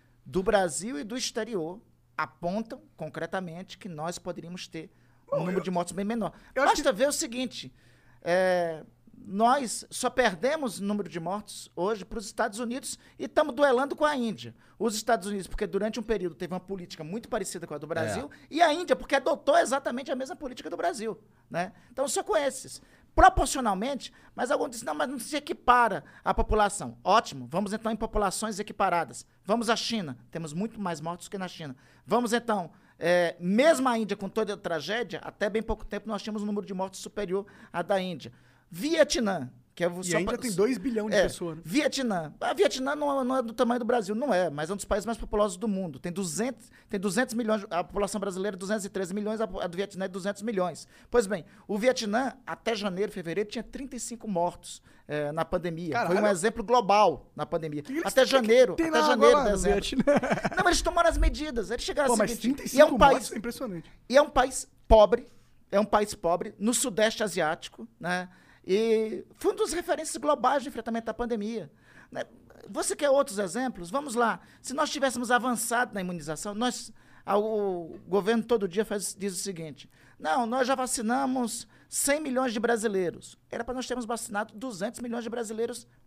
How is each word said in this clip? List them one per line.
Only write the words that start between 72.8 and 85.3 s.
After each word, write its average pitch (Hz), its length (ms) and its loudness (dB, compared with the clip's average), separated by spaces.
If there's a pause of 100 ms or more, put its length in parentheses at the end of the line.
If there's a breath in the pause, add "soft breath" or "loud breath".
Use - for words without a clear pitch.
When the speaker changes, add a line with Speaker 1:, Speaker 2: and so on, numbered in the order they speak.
Speaker 1:
quer 285 160 2
outros 269 300 4
exemplos? 190 500 -4
Vamos 269 240 -4
lá. 220 240 2 (220 loud breath)
Se - 120 -12
nós 294 160 0
tivéssemos 247 440 0
avançado 240 600 0
na 202 80 -6
imunização, 180 540 -6
nós, 233 380 -2 (340 soft breath)
a, 202 100 2
o 202 720 -2
governo 202 380 2
todo 208 240 2
dia 202 160 0
faz, 202 340 -4
diz 190 160 -4
o - 20 -10
seguinte: 165 540 -10 (260 soft breath)
"Não, 277 300 0
nós 247 220 0
já 269 80 2
vacinamos 254 920 -2 (220 soft breath)
cem 285 320 0
milhões 254 320 0
de 220 80 -4
brasileiros." 208 760 0 (140)
Era 226 140 -6
pra 254 100 -8
nós 254 140 -6
termos 247 160 -4
vacinado 214 500 -6
duzentos 220 460 -8
milhões 233 240 -6
de 240 60 -6